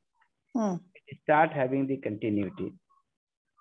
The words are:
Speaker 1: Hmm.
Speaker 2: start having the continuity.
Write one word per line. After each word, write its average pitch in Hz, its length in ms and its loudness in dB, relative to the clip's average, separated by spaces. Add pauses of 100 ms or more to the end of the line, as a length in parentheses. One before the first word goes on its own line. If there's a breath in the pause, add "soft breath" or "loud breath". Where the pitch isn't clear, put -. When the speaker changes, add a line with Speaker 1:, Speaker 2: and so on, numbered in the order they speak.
(540)
Speaker 1:
Hmm. 208 220 0 (460)
Speaker 2:
start 156 300 4
having 135 340 0
the 135 120 -2
continuity. 104 720 -4 (880)